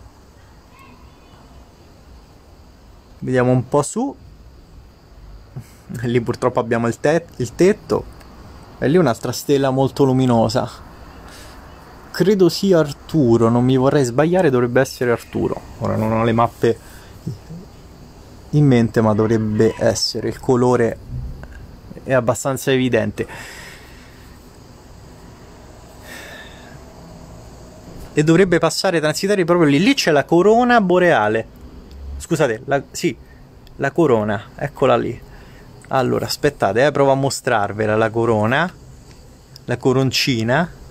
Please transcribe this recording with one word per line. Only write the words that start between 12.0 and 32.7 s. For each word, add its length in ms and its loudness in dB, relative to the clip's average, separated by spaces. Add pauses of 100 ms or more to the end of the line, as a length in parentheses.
Credo 400 2
sia 300 2
Arturo, 680 2
non 160 2
mi 120 2
vorrei 280 2
sbagliare, 460 2
dovrebbe 320 2
essere 300 -2
Arturo. 460 -4 (200)
Ora 180 -4
non 160 -2
ho 120 0
le 80 2
mappe 460 0 (1700)
in 160 2
mente, 340 4
ma 140 2
dovrebbe 640 0
essere, 500 -2
il 120 -10
colore 580 0 (1040)
è 100 -6
abbastanza 580 -2
evidente. 560 0 (4000)
E 120 0
dovrebbe 340 4
passare, 420 0
transitare 440 -2
proprio 260 4
lì. 120 4
Lì 120 4
c'è 160 0
la 140 2
corona 580 4
boreale. 640 2 (720)
Scusate, 480 -2
la, 240 -2